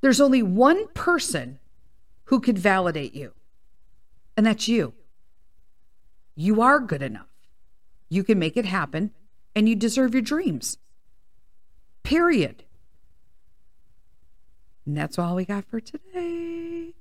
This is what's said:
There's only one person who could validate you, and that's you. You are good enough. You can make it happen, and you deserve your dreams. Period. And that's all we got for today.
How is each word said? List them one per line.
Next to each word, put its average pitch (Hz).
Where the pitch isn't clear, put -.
There's 262
only 262
one 262
person 139
who 262
could 220
validate 180
you, 135
and 214
that's 220
you. 208
You 208
are 269
good 175
enough. 110
You 190
can 208
make 160
it 214
happen, 180
and 214
you 226
deserve 226
your 254
dreams. 285
Period. 302
And 147
that's 151
all 175
we 185
got 202
for 226
today. 339